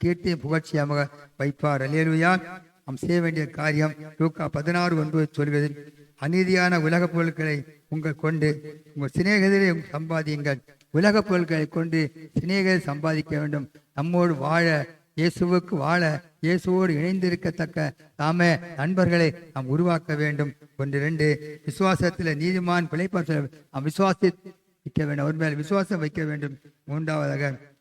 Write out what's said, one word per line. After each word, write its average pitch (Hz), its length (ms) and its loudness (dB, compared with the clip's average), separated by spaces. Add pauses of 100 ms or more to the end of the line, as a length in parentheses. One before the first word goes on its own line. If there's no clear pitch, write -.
கீர்த்தியும் 175 320 0
புகழ்ச்சியாக 147 720 0 (300)
வைப்பார். 143 420 0
அல்லேலூயா. 160 600 2 (420)
நாம் 135 120 -8
செய்ய 175 240 0
வேண்டிய 156 260 -2
காரியம் 151 480 0 (240)
லூக்கா 160 300 0
பதினாறு 170 500 0
ஒன்பது 156 340 0
சொல்கிறது, 147 600 -2 (280)
"அநீதியான 180 600 4
உலக 170 260 2
பொருட்களை 160 580 -2 (240)
உங்கள் 156 260 -4
கொண்டு 151 680 -2 (120)
உங்கள் 143 240 -4
சிநேகிதரை 190 640 4 (100)
சம்பாதியுங்கள்." 151 680 -4 (320)
உலக 202 320 4
பொருட்களை 165 460 0
கொண்டு 160 440 -2 (280)
சிநேகிதரை 185 380 2
சம்பாதிக்க 156 600 -2
வேண்டும். 147 320 -4 (240)
நம்மோடு 170 400 2
வாழ, 151 520 0 (300)
இயேசுவுக்கு 175 600 0
வாழ, 156 460 0 (200)
இயேசுவோடு 180 520 2
இணைந்திருக்கத்தக்க 170 960 -2 (260)
தாமே 170 420 2 (180)
நண்பர்களை 170 580 2 (200)
நாம் 131 120 -6
உருவாக்க 160 480 0
வேண்டும். 147 380 -2 (240)
ஒன்று, 139 220 -4
ரெண்டு, 151 680 0
விசுவாசத்துல 175 720 0
நீதிமான் 175 540 0
பிழைப்பார் 180 340 -2
சொல்ல, 143 240 -2 (240)
நாம் 139 140 -4
விசுவாசிக்க 185 460 2 (640)
வேண்டும், 147 240 0
அவர் 147 160 0
மேல் 156 200 -2
விசுவாசம் 190 440 -2
வைக்க 151 260 -4
வேண்டும். 147 340 -6 (260)
மூன்றாவதாக, 143 760 -4 (220)